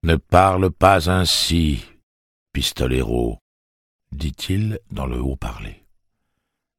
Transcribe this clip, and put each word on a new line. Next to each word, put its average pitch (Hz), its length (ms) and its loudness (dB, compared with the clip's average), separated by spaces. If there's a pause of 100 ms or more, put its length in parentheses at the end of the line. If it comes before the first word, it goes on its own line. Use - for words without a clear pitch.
« - 0 -
Ne 82 100 4
parle 92 560 4
pas 90 400 4
ainsi, 85 720 0 (680)
pistolero, » 60 880 -2 (720)
dit-il 95 680 -4 (140)
dans 67 140 -6
le 60 140 -4
haut-parler. « - 640 -8 (960)